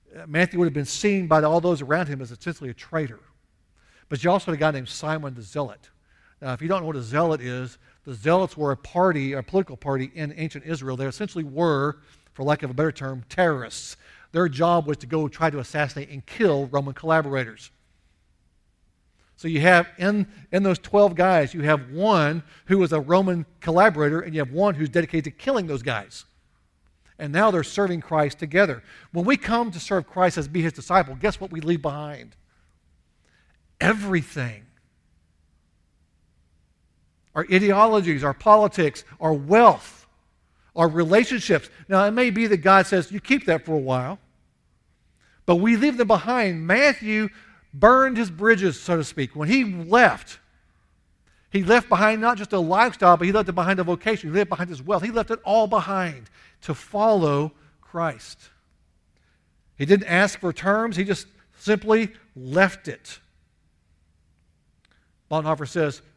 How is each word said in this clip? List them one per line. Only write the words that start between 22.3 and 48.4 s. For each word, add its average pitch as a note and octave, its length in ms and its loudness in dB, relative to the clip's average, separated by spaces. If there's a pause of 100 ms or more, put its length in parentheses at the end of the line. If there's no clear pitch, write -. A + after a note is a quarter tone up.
who G3 120 2
was E3+ 140 0
a D#3 80 0
Roman F3 460 0 (140)
collaborator, D#3+ 600 2
and E3+ 140 -10
you D#3 60 -2
have C3 120 -4
one F#3+ 220 0
who's D3 140 -4
dedicated D#3+ 360 -2
to D3 60 -12
killing A#3+ 380 -4
those C#3 140 -6
guys. A2+ 420 -10 (960)
And D3 120 -10
now G3+ 200 4
they're E3+ 100 0
serving F3+ 380 -2
Christ D3+ 400 -2
together. D#3 420 -2 (300)
When F3 120 -4
we C4 120 2
come A#3 340 -2
to E3+ 80 -12
serve F3+ 300 -4
Christ F3+ 300 0
as C#3+ 100 -4
be D#3+ 140 -2
his D#3+ 100 -2
disciple, D3 420 -2
guess F3+ 260 -4
what F#3+ 120 -12
we D#3+ 80 -10
leave D#3 220 -2
behind? D3 520 -10 (1500)
Everything. D3+ 840 -4 (2750)
Our E3 160 -2
ideologies, G3 720 4
our C#3 100 -2
politics, G#3 720 4 (160)
our D#3+ 120 2
wealth, E3 760 4 (640)
our E3 140 2
relationships. F3 800 0 (180)
Now, F#3+ 180 4
it G#3 40 0
may A#3+ 200 0
be A3 180 0
that G#3 80 2
God F#3+ 320 6
says, F3+ 240 0
"You G3+ 80 -8
keep - 260 -2
that D#3+ 180 0
for D#3+ 100 -4
a D#3 40 0
while," C3 400 -4 (1300)
but F3 100 4
we A3 200 2
leave B3+ 200 0
them A#3+ 120 0
behind. G3 580 0
Matthew G#3+ 600 0 (460)
burned B3+ 420 6
his A3 140 -2
bridges, F#3 500 2